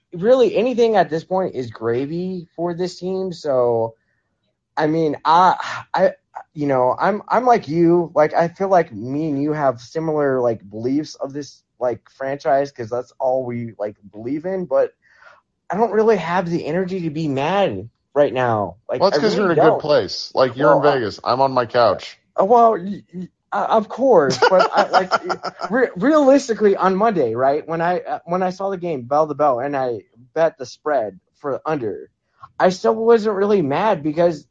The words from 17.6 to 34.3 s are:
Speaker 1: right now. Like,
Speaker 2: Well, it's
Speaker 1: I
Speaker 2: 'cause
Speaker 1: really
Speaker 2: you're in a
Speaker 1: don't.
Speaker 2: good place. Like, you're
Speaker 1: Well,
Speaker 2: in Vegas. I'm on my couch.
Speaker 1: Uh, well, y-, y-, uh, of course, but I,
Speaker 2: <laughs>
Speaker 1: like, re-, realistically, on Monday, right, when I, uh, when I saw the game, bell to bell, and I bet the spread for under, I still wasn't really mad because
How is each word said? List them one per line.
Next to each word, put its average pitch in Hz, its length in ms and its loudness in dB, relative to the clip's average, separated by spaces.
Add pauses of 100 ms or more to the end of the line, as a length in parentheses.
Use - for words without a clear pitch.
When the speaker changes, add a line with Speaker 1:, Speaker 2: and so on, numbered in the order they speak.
Speaker 1:
right 139 200 2
now. 113 440 0 (120)
Like, 127 100 -4
Speaker 2:
Well, 180 100 4
it's 196 80 0
Speaker 1:
I 214 40 2
Speaker 2:
'cause 202 140 2
Speaker 1:
really - 20 0
Speaker 2:
you're 196 140 2
in 160 60 2
a 151 40 4
Speaker 1:
don't. 220 100 6
Speaker 2:
good 165 80 0
place. 135 560 -2
Like, 123 220 0
you're 147 160 4
Speaker 1:
Well, 139 40 6
Speaker 2:
in 139 40 2
Vegas. 131 420 0
I'm 123 180 0
on 135 120 2
my 127 120 0
couch. 113 520 0 (220)
Speaker 1:
Uh, 190 60 4
well, 233 280 6
y-, 175 300 -8 (100)
y-, 180 160 -12 (220)
uh, 196 180 -4
of 208 200 0
course, 175 540 2
but 185 280 4
I, 202 160 2
Speaker 2:
<laughs> - 20 -12
Speaker 1:
like, 190 240 2 (560)
re-, 226 260 2
realistically, 262 800 4
on 190 200 0
Monday, 175 400 0
right, 135 320 0
when 165 140 -4
I, 175 200 0
uh, 143 240 -8
when 180 180 -2
I 180 60 -2
saw 196 200 -6
the 196 80 -6
game, 165 260 -6
bell 147 240 0
to 147 60 -8
bell, 139 260 2
and 143 180 -4
I 123 260 -4 (300)
bet 160 240 0
the 131 80 -10
spread 113 540 -6 (160)
for 131 300 -8
under, 110 440 -6 (500)
I 185 100 4
still 220 260 0
wasn't 220 400 2
really 202 260 2
mad 160 420 0
because 156 480 0